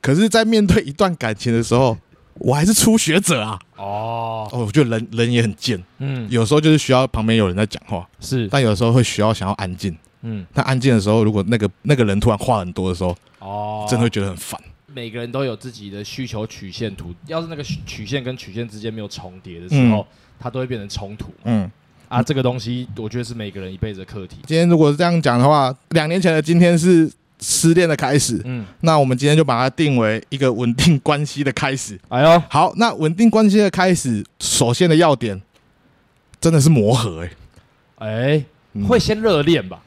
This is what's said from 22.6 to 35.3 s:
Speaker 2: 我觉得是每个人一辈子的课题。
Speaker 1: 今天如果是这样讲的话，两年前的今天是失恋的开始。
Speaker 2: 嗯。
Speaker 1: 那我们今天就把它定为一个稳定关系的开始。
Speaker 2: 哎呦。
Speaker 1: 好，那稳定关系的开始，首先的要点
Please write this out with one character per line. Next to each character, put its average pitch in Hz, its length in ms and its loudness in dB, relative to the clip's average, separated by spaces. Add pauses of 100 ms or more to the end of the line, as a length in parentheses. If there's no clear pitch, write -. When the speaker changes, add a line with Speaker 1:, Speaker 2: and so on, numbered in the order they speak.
Speaker 2:
我 110 120 -10
觉 117 100 -8
得 120 60 -6
是 113 80 -14
每 107 180 -10
个 95 100 -14
人 95 120 -12
一 92 60 -16
辈 107 160 -6
子 95 60 -14
的 95 40 -14
课 98 220 -14
题。 - 200 -20
Speaker 1:
今 160 100 -2
天 170 120 4
如 170 80 6
果 151 140 6
是 147 60 0
这 165 80 0
样 170 180 0
讲 123 160 2
的 123 80 4
话， 143 260 4 (180)
两 156 180 0
年 180 120 0
前 170 120 2
的 156 100 2
今 165 160 2
天 175 180 6
是 165 320 4 (300)
失 - 340 2
恋 170 160 4
的 151 80 0
开 143 220 0
始。 113 260 -2
Speaker 2:
嗯。 123 220 -8 (140)
Speaker 1:
那 160 180 4
我 139 60 4
们 127 120 0
今 139 120 0
天 147 80 4
就 156 80 4
把 131 140 0
它 127 120 0
定 143 260 0
为 110 320 0
一 139 80 -8
个 131 160 2
稳 117 220 -2
定 139 240 4
关 147 260 -2
系 139 200 -6
的 135 80 -2
开 135 220 -4
始。 107 240 -10 (100)
Speaker 2:
哎 123 140 0
呦。 165 260 6
Speaker 1:
好， 160 280 2
那 220 180 0
稳 156 200 -2
定 220 160 4
关 220 180 4
系 196 100 4
的 202 120 4
开 185 240 2
始， 117 300 -4 (160)
首 - 340 0
先 170 160 2
的 156 60 4
要 160 180 4
点 107 260 -6 (1000)